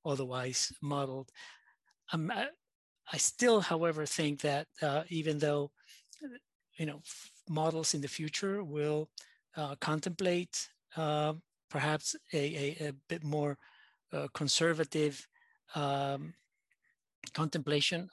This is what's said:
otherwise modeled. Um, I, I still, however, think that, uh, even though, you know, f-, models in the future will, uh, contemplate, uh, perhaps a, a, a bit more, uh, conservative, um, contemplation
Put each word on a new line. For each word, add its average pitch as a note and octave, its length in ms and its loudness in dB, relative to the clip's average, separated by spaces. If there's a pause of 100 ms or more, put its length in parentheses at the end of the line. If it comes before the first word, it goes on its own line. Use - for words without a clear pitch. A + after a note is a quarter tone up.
otherwise B2+ 760 -2
modeled. C#3 480 -4 (840)
Um, D#3+ 180 0
I, G#3+ 160 0 (640)
I D#3 60 -2
still, A#3 420 6
however, D#3+ 460 2
think D3 340 0
that, D3 280 2 (120)
uh, D3 280 2
even D#3 320 0
though, D3 320 2 (1080)
you D#3+ 80 -2
know, D3 180 -8
f-, - 260 -16 (200)
models D#3+ 420 2
in D3+ 80 -2
the C#3 80 -4
future G3 560 -4
will, D3+ 460 0 (460)
uh, C#3+ 240 -4
contemplate, F3 880 0 (280)
uh, D3+ 380 0 (340)
perhaps D3+ 480 -2 (160)
a, D#3+ 60 2
a, D3 500 -2
a C#3 40 -6 (160)
bit E3 140 -6
more, D3 360 0 (540)
uh, C#3+ 200 -4
conservative, D3+ 920 2 (500)
um, C#3 580 -2 (1000)
contemplation D3+ 800 0